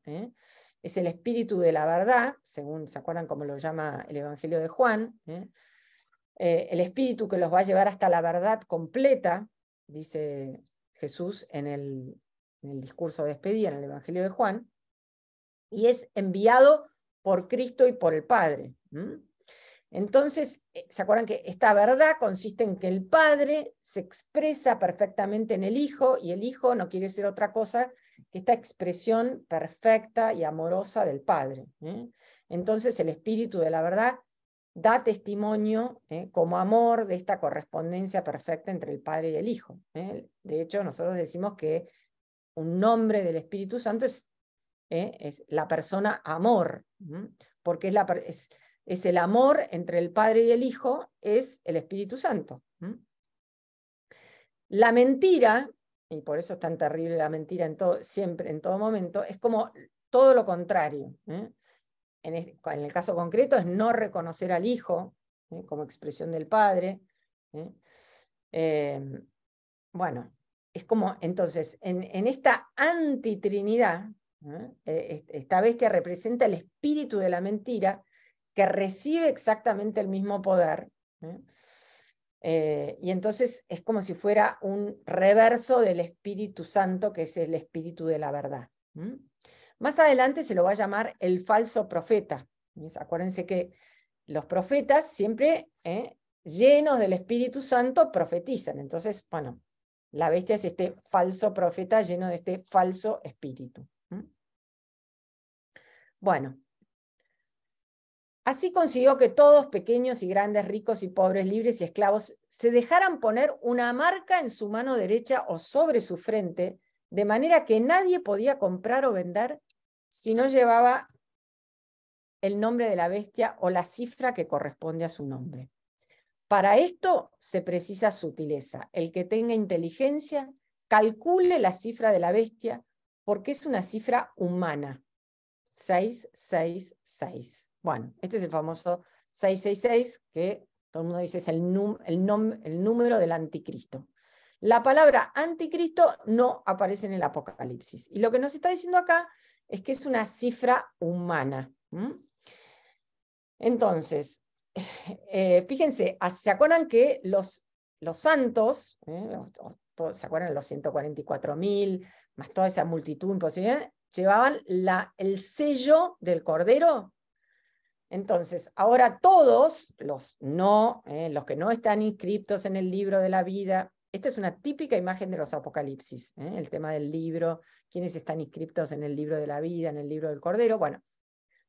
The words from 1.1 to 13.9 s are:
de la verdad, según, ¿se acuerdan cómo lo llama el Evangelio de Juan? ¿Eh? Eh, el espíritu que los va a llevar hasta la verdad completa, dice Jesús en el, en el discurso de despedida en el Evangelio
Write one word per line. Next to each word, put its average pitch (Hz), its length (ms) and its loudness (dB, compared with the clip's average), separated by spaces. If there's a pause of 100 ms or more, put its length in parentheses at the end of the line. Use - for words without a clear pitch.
de 170 140 4
la 151 120 0
verdad, 233 500 2 (100)
según, 151 420 -12
¿se - 120 -14
acuerdan 165 280 -8
cómo 147 160 -8
lo 143 140 -8
llama 156 500 -8
el 147 100 -12
Evangelio 147 420 -6
de 160 100 -4
Juan? 226 560 0
¿Eh? 175 240 -14 (880)
Eh, 170 340 0
el 175 80 0
espíritu 220 480 -2
que 190 100 -2
los 170 140 0
va 180 80 6
a 196 40 6
llevar 196 260 4
hasta 190 180 0
la 170 140 4
verdad 175 400 0
completa, 208 880 0 (380)
dice 147 760 -10 (300)
Jesús 175 580 -10
en 147 160 -8
el, 139 480 -10 (460)
en 139 100 -16
el 139 80 -10
discurso 156 440 -10
de 147 60 -4
despedida 196 400 -4
en 147 60 -6
el 139 80 -10
Evangelio 143 400 -8